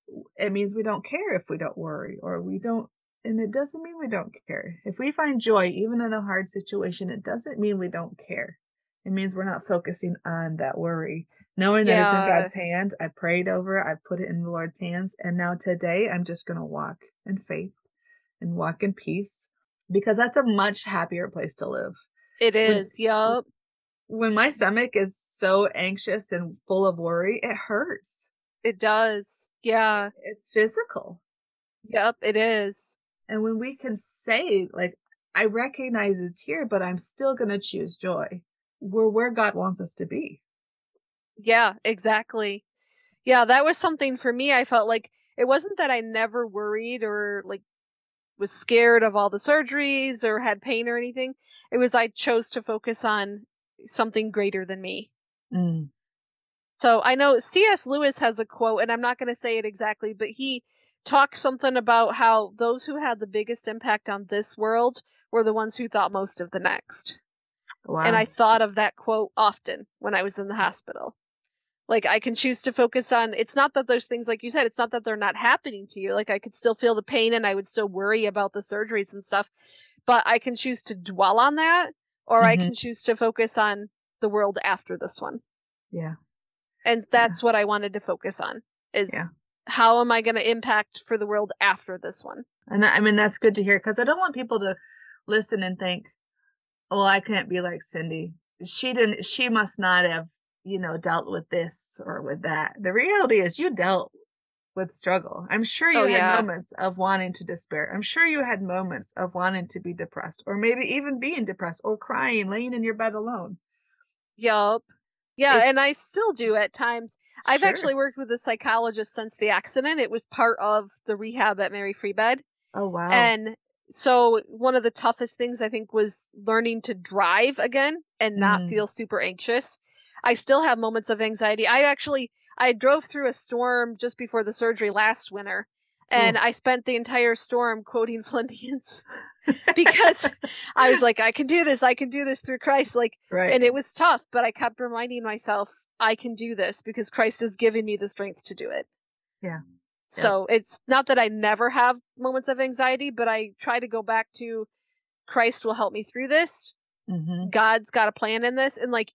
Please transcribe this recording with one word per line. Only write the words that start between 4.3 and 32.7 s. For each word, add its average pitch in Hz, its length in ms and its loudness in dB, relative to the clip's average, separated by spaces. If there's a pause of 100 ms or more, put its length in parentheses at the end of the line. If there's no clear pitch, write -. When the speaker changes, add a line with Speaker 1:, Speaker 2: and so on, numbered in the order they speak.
Speaker 1:
care. - 380 -10
If 202 140 -10
we 269 140 -4
find 285 280 -2
joy, 214 260 4
even 220 340 -2
in 226 120 -2
a 214 100 -4
hard 190 260 -4
situation, 185 600 -6
it 196 120 -10
doesn't 233 360 -8
mean 208 200 0
we 180 100 -4
don't 170 280 -10 (120)
care. - 300 -10 (460)
It 190 80 -6
means 190 220 -2
we're 185 100 -4
not 190 200 -6
focusing 175 600 -4
on 165 320 -6
that 135 220 -4
worry. 165 480 -6 (300)
Knowing 208 300 4
that 214 120 6
it's 208 140 6
in 196 60 4
Speaker 2:
Yeah. 190 220 4
Speaker 1:
God's 185 140 -2
hands, 185 460 -4
I 165 80 -4
prayed 175 400 -2
over 185 300 -2
it, 180 80 -2
I 127 80 -2 (120)
put 180 140 -6
it - 80 -6
in 170 140 -4
the 170 80 -6
Lord's 165 300 -6
hands, 180 400 -6
and 175 160 -4
now 175 180 -2
today 180 540 0
I'm 175 160 -4
just 170 220 -10
gonna 170 200 -8
walk 151 320 -8 (260)
in 190 140 -4
faith 165 340 -8 (680)
and 170 160 -4
walk 165 260 -4
in 202 100 0
peace, - 560 -8 (420)
because 202 260 2
that's 240 200 0
a 277 80 4
much 208 400 0
happier 175 440 -4
place - 280 -8
to - 120 -8
live. 131 260 -6 (460)
Speaker 2:
It 226 140 4
Speaker 1:
When 220 280 4
Speaker 2:
is, 202 160 -12
yup. 220 480 2 (600)
Speaker 1:
when 220 260 0
my 240 160 4
stomach 233 440 0
is 196 220 0
so 196 520 2
anxious 196 640 -4
and 175 200 -6 (140)
full 196 200 2
of 175 120 2
worry, 170 440 -2
it 214 140 -4
hurts. - 720 -6 (320)
Speaker 2:
It 220 180 -2
does, 214 720 0 (120)
yeah. 220 480 2 (140)
Speaker 1:
It's 214 280 -16
physical. 226 720 -2 (640)
Speaker 2:
Yup, 220 340 2
it 214 160 0
is. 214 600 0 (300)